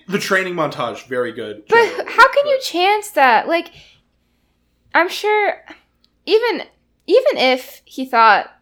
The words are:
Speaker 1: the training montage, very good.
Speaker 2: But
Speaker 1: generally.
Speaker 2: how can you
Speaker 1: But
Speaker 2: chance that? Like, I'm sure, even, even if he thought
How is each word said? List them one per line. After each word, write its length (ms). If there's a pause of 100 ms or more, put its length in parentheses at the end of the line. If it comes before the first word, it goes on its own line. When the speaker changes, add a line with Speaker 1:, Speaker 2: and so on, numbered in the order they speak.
Speaker 1:
the 120
training 360
montage, 520
very 260
good. 360
Speaker 2:
But 60 (100)
Speaker 1:
generally. 280
Speaker 2:
how 200
can 140
you 120
Speaker 1:
But 60
Speaker 2:
chance 460
that? 380
Like, 220 (1200)
I'm 160
sure, 520 (600)
even, 380 (440)
even 300
if 480
he 220
thought 440 (120)